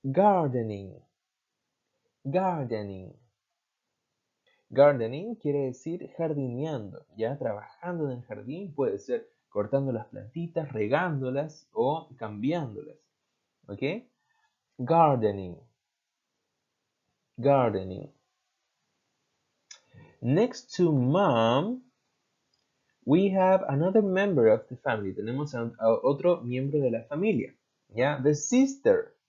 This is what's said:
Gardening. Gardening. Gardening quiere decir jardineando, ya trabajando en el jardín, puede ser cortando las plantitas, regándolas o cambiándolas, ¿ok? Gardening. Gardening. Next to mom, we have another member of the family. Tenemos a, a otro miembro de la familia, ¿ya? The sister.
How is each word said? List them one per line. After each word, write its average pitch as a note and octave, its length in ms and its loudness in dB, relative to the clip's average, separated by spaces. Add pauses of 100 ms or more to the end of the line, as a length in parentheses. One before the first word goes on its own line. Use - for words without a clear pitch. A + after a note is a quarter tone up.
Gardening. C3 960 0 (1200)
Gardening. B2 880 -4 (1600)
Gardening C#3+ 680 4
quiere C#3+ 300 -2
decir D#3+ 500 -8
jardineando, C#3 920 -6 (100)
ya A#2+ 220 -2
trabajando D3+ 680 -6
en B2+ 140 -6
el A#2+ 60 -16
jardín, C#3 500 -12
puede G#2+ 240 -2
ser A#2 280 -6 (220)
cortando C3 420 -2
las A2+ 140 -6
plantitas, D3+ 680 -8
regándolas C3+ 1000 -2
o C#3+ 420 -2
cambiándolas, A2 840 -6 (680)
¿ok? C#3 380 -6 (720)
Gardening. B2 800 2 (1800)
Gardening. A2+ 760 0 (2000)
Next E3+ 540 0
to E3+ 160 2
mom, C#3+ 880 2 (1200)
we F#3 240 4
have F#3+ 400 4
another F3+ 320 2
member F#3 460 2
of A2 200 4
the B2+ 80 -12
family. G#2 380 -4
Tenemos B2+ 420 -6
a, A#2 240 -6
a A2+ 240 4
otro D#3 380 2
miembro C3 380 -2
de B2+ 120 2
la A2+ 120 -4
familia, D#3+ 500 -2 (360)
¿ya? C3 320 0
The D3 140 4
sister. B3 800 2 (140)